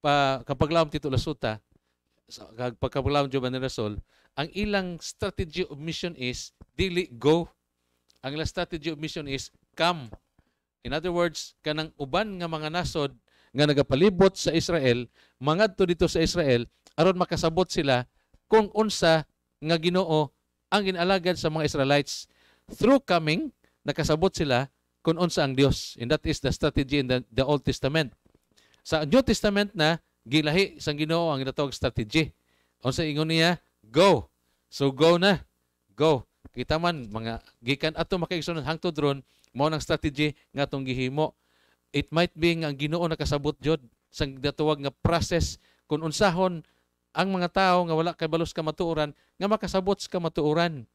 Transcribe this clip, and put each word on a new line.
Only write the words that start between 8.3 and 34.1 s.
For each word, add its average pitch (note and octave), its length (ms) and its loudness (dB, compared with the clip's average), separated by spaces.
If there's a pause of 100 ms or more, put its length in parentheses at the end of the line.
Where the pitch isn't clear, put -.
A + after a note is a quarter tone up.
ilang D#3 120 -6
strategy E3 400 -6
of D#3+ 80 -6
mission D3+ 300 -10
is C3+ 220 -8 (260)
come. E3 340 0 (720)
In A#2+ 120 -8
other D#3+ 200 -4
words, E3+ 480 -2
kanang D#3 360 -4
uban F3+ 440 -4
nga E3+ 80 -6
mga D#3 220 -6
nasod D#3 420 -4 (380)
nga C#3 160 2
nagapalibot E3+ 680 4
sa - 220 -2
Israel, C3+ 500 2 (320)
mangadto F#3 480 2
dito F3 220 2
sa E3 160 2
Israel, C#3 420 2 (320)
aron F3+ 220 4
makasabot E3+ 480 0
sila C3+ 400 0 (400)
kung G#3+ 260 4
unsa F3 560 2 (320)
nga D#3+ 160 0
Ginoo D#3+ 560 2 (380)
ang G#3 120 2
ginalagad F3+ 540 0
sa D#3+ 140 -2
mga D#3 160 -2
Israelites. C#3+ 640 0 (400)
Through B3+ 340 4
coming, E3+ 460 0 (320)
nakasabot D#3+ 480 0
sila C3+ 400 0 (320)
kung E3 160 0
unsa F3 240 0
ang C3+ 100 0
Dios. C3+ 460 2
And A#2+ 100 -8
that D3+ 160 0
is D#3+ 140 -2
the C#3 100 -2
strategy C#3+ 540 0
in B2+ 80 -2
the, B2+ 180 2
the A2+ 140 -2
Old C3+ 180 2
Testament. C#3 540 -2 (680)
Sa D#3 240 -2
New F3 160 6
Testament G#3 540 0
na, D#3+ 240 2 (240)
gilahi D3+ 560 0
sang D3+ 180 -4
Ginoo D#3+ 320 0
ang C#3 140 -2
ginatawag C3+ 320 -4
strategy. B2+ 560 -2 (500)
Unsa C3+ 240 -2
ingon D#3 240 -2
niya? E3 300 2 (240)
Go. C#3 480 4 (380)